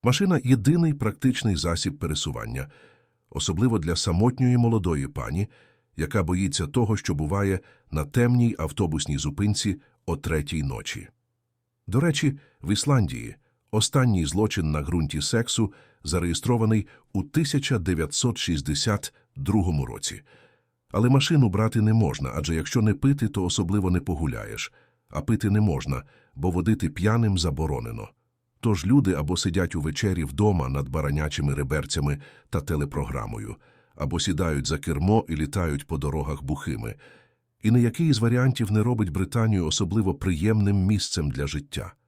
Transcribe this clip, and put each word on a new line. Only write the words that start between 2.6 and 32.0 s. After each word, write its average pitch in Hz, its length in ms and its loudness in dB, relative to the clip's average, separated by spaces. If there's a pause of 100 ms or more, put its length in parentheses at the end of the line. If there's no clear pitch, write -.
особливо 107 500 0
для 82 160 -2
самотньої 123 640 2
молодої 90 500 2
пані, 69 400 -4 (500)
яка 80 260 -2
боїться 90 440 0
того, 107 300 0
що - 180 -4
буває 95 440 -2 (320)
на 76 140 -2
темній 120 540 2
автобусній 78 580 -2
зупинці 95 640 -2 (240)
о 85 120 -4
третій 78 460 -4
ночі. 60 440 -8 (800)
До 110 120 2
речі, 143 400 2 (240)
в 80 80 -4
Ісландії 85 640 0 (360)
останній 110 540 2
злочин 87 460 0
на 76 100 -2
ґрунті 78 400 -2
сексу 113 520 0 (300)
зареєстрований 104 840 0 (260)
у 95 100 0
тисяча 143 560 0
дев'ятсот 85 580 0
шістдесят 78 760 -2 (220)
другому 92 500 0
році. - 360 -10 (680)
Але 113 180 2
машину 139 400 6
брати 107 320 2
не 107 120 4
можна, 71 420 0
адже 80 200 -2
якщо 80 260 0
не 107 120 4
пити, 139 340 2
то 95 180 -2
особливо 92 460 0
не 87 80 2
погуляєш. 65 760 -4 (360)
А - 120 -6
пити 107 280 0
не 104 120 4
можна, 71 420 0 (320)
бо 78 160 0
водити 87 380 0
п'яним 104 480 2
заборонено. 64 720 -4 (500)
Тож 92 260 0
люди 110 280 4
або 76 240 -2
сидять 90 380 -2
у 82 60 -2
вечері 85 420 -2
вдома 73 460 0
над 67 200 -4
баранячими 73 640 -2
реберцями 71 640 -2 (300)